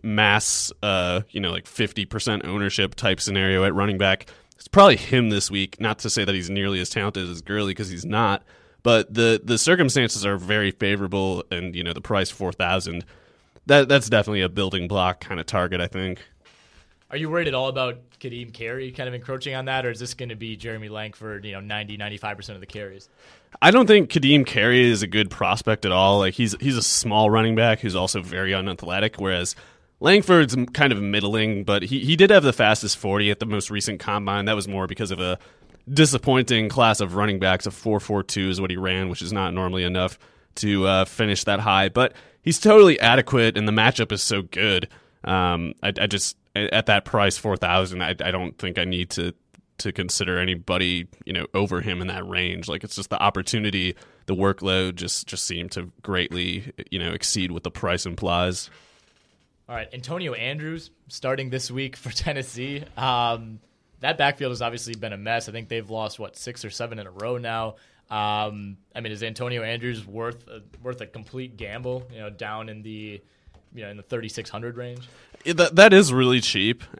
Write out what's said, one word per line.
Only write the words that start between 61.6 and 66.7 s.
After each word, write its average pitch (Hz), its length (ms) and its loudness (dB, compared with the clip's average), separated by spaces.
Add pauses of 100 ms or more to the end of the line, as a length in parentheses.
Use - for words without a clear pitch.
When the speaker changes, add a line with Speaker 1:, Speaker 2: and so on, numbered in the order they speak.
Speaker 2:
week 131 240 -8
for - 160 -14
<laughs> - 20 -10
Tennessee. 139 720 -6 (140)
Um, 117 640 -2 (420)
that 151 160 -2
backfield 143 340 0
has 120 100 -8
obviously 117 320 -8
been 110 200 -10
a 98 40 -10
mess. 113 320 -6
I 104 40 -12
think 110 160 -12
they've 113 200 -8
lost, 110 300 -8
what, 107 160 -14
six - 300 -14
or 113 40 -14
seven 117 300 -10